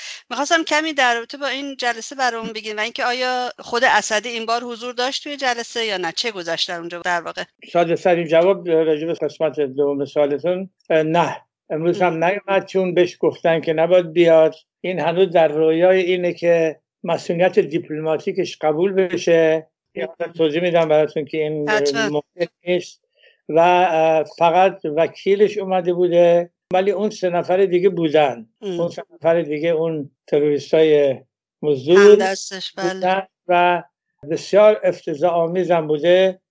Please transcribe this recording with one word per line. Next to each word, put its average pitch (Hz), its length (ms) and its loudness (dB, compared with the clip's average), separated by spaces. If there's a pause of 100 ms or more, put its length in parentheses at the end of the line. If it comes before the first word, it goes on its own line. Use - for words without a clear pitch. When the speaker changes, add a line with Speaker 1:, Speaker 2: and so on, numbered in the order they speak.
(300)
Speaker 1:
می‌خواستم 285 340 -2
کمی 311 300 -2
در 254 220 2
رابطه 233 220 -10
با 277 100 -6
این 269 280 -8
جلسه 240 400 -8
برامون 233 380 -4
بگین 214 220 -10
و 214 40 -8
اینکه 233 260 -6
آیا 247 440 -4 (100)
خود 240 240 -4
اسدی 214 460 0
این 226 160 -8
بار 233 180 -4
حضور 240 300 -10
داشت 247 300 -6
توی 294 140 -10
جلسه 233 480 -4
یا 202 120 -4
نه؟ 175 140 -4
چه 233 200 -6
گذشت 170 380 -6
در 175 100 -8
اونجا 170 260 -12
در 175 160 -2
واقع؟ 170 220 -10 (300)
Speaker 2:
ساده 170 220 0
ترین 170 320 0
جواب 175 420 2
راجع 160 380 2
به 165 60 -4
قسمت 151 460 -4
دوم 143 460 -2
سوالتون، 151 640 -2 (200)
اه، 160 140 2
نه. 160 380 0 (280)
امروز 165 320 -2
هم 165 220 0
نیومد، 196 420 -2
چون 185 280 -2
بهش 175 260 2
گفتن 165 420 0
که 160 120 -2
نباید 170 400 2
بیاد. 160 420 4 (260)
این 175 180 -6
هنوز 170 300 0
در 160 180 4
رویای 160 540 2
اینه 175 320 -2
که 165 460 0 (240)
مسئولیت 175 560 0
دیپلماتیکش 156 1000 -4
قبول 160 320 0
بشه. 170 720 2 (280)
یه 165 140 -8 (100)
وقت 170 140 -8
توضیح 160 280 0
می‌دم 170 280 2
براتون 151 360 2
که - 120 -10
این 151 320 -4
Speaker 1:
حتماً. 208 400 0
Speaker 2:
ممکن 151 420 -6 (160)
نیست. - 340 -4 (480)
و، 151 100 2
اه، 165 640 4
فقط 180 580 2 (140)
وکیلش 196 600 0
اومده 185 360 -2
بوده، 175 560 2 (240)
ولی 190 180 2
اون 202 180 -2
سه 190 200 -4
نفر 175 360 0
دیگه 180 240 2
بودن. 147 580 0 (140)
Speaker 1:
ام. 185 180 -6
Speaker 2:
اون 170 100 -2
سه 170 140 -14 (100)
نفر 170 280 0
دیگه، 151 280 -4
اون 160 420 -4 (160)
تروریستای 147 880 2 (460)
مزدور 151 500 6
Speaker 1:
همدستش، 190 680 -2
بله. 185 160 -2
Speaker 2:
بودن 190 340 -2 (200)
و 175 360 2 (480)
بسیار 208 520 4
افتضاح 170 500 -2
آمیز 170 380 0
هم 160 160 0
بوده. 180 520 2 (120)